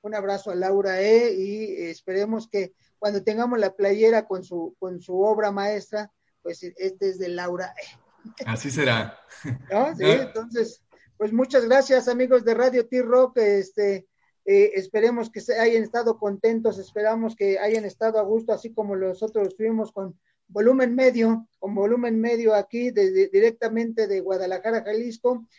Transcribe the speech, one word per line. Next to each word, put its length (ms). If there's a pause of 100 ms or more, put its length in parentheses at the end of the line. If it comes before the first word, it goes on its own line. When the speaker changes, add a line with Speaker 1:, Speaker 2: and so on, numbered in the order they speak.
Speaker 1:
Un 140
abrazo 360
a 40
Laura 460
E. 320
Y 520
esperemos 640
que 260 (260)
cuando 240
tengamos 360
la 160
playera 520
con 160
su, 360
con 220
su 200
obra 300
maestra, 580 (320)
pues 220
este 460
es 100
de 100
Laura 460
E. 680
Speaker 2:
Así 260
será. 460 (520)
Speaker 1:
¿No? 280
Sí, 80
Speaker 2:
Ah. 220
Speaker 1:
entonces, 560 (340)
pues 160
muchas 320
gracias, 420
amigos 380
de 80
Radio 340
T-Rock. 520
Este, 680 (380)
eh, 300
esperemos 540
que 120
se 180
hayan 240
estado 340
contentos, 600
esperamos 580
que 240
hayan 240
estado 360
a 40
gusto, 300
así 200
como 220
nosotros 540
estuvimos 420
con 260 (300)
Volumen 460
Medio, 540 (100)
con 160
Volumen 460
Medio 340
aquí 380
desde, 380
directamente 800
de 120
Guadalajara, 640
Jalisco, 640 (100)